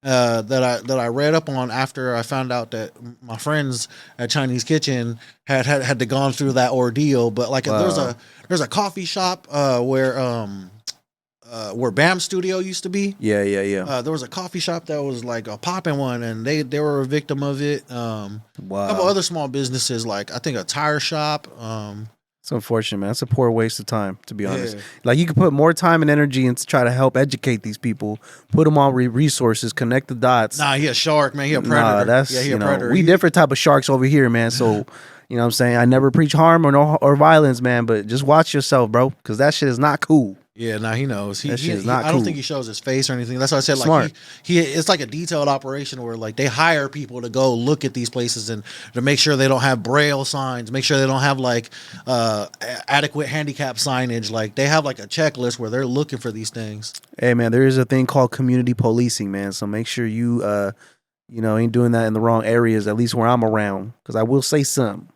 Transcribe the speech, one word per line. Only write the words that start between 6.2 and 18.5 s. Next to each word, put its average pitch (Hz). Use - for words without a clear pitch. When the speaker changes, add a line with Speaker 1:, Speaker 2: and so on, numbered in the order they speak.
Speaker 1:
through 139
that 127
ordeal. 123
But, 113
like, 131
there's 101
Speaker 2:
Wow. 127
Speaker 1:
a, 117
there's 175
a 127
coffee 196
shop, 185
uh, 139
where, 131
um, 104
uh, 110
where 117
bam 165
Studio 185
used 185
to 196
be. 196
Speaker 2:
Yeah, 104
yeah, 98
yeah. 98
Speaker 1:
Uh, 131
there 135
was 151
a 120
coffee 180
shop 170
that 151
was, 127
like, 117
a 104
poppin' 175
one, 123
and 113
they, 151
they 135
were 147
a 135
victim 143
of 143
it. 147
Um, 107